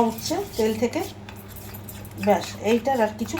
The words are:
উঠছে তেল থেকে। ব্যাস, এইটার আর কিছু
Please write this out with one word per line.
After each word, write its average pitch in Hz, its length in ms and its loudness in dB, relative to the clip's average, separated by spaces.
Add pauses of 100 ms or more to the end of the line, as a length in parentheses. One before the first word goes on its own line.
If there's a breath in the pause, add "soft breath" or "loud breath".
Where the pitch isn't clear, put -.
উঠছে - 260 -2 (220)
তেল 220 160 4 (100)
থেকে। 262 180 0 (1300)
ব্যাস, 196 200 6 (240)
এইটার 240 340 4
আর 214 160 0
কিছু 233 200 -4